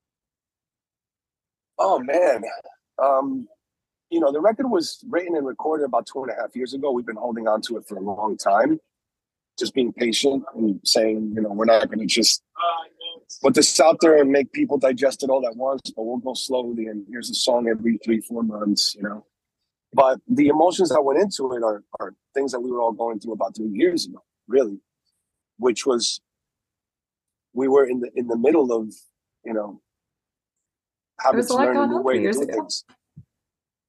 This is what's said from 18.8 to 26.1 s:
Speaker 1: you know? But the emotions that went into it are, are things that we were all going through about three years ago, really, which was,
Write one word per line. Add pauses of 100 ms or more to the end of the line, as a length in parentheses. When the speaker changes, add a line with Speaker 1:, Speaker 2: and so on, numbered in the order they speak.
Speaker 1:
you
know? (640)
But
the
emotions
that
went
into
it
are, (160)
are (200)
things
that
we
were
all
going
through
about
three
years
ago, (240)
really, (800)
which
was, (1300)